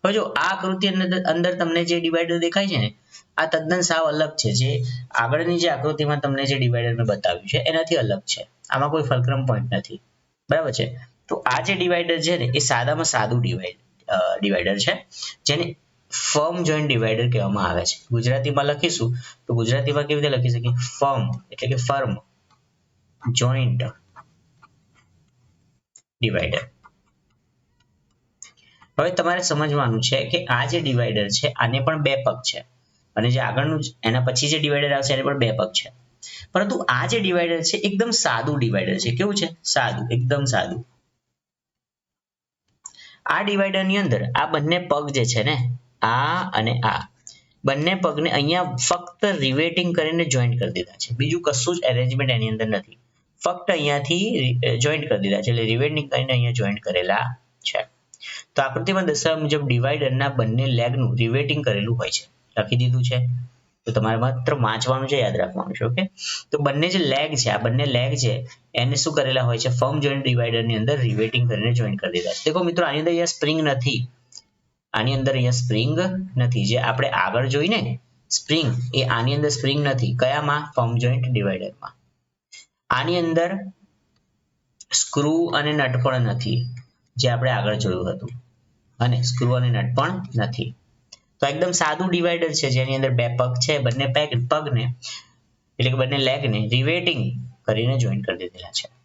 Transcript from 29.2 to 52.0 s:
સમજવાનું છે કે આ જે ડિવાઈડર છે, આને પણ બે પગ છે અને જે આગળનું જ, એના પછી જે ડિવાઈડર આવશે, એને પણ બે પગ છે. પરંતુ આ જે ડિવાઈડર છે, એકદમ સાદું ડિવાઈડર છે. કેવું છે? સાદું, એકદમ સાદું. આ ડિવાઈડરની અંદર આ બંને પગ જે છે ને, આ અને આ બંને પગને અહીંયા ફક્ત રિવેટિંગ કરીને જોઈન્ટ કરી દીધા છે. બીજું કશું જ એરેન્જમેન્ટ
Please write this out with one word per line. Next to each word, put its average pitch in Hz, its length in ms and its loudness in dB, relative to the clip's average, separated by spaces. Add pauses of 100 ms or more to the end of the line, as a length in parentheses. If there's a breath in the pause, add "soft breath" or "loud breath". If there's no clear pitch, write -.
સમજવાનું 147 580 0
છે - 280 0
કે 175 160 -2
આ 127 220 0
જે 170 140 0
ડિવાઈડર 117 480 0
છે, - 200 0
આને 120 320 0
પણ 156 220 0
બે 135 200 2
પગ 113 180 0
છે - 260 -8 (500)
અને 117 140 2
જે 127 100 2
આગળનું 139 420 0
જ, - 120 -8 (100)
એના 120 160 2
પછી 127 280 0
જે 156 100 2
ડિવાઈડર 143 340 2
આવશે, 139 220 0
એને 135 80 -2
પણ 139 160 0
બે 120 140 2
પગ - 200 -2
છે. - 200 -4 (600 loud breath)
પરંતુ 196 360 0
આ 131 180 2
જે 233 140 0
ડિવાઈડર 170 420 0
છે, 180 140 0
એકદમ 208 340 0
સાદું 131 480 0
ડિવાઈડર 98 400 0
છે. 120 180 -2
કેવું 202 180 0
છે? 165 300 -4
સાદું, - 480 0
એકદમ 139 320 2
સાદું. - 420 -2 (2500 loud breath)
આ 160 160 2
ડિવાઈડરની 196 540 2
અંદર 147 340 2
આ 151 160 2
બંને 156 320 2
પગ 147 320 0
જે 131 140 2
છે 117 180 0
ને, 143 360 0 (240)
આ 151 520 0
અને 120 260 2
આ 110 280 -2 (560 loud breath)
બંને 147 300 2
પગને 160 360 0
અહીંયા 160 320 2
ફક્ત 175 640 -2
રિવેટિંગ 170 720 0
કરીને 165 280 0
જોઈન્ટ 123 360 2
કરી 90 120 -2
દીધા 90 200 -8
છે. - 220 -8
બીજું 156 280 -2
કશું 160 340 0
જ - 80 -4
એરેન્જમેન્ટ 127 460 0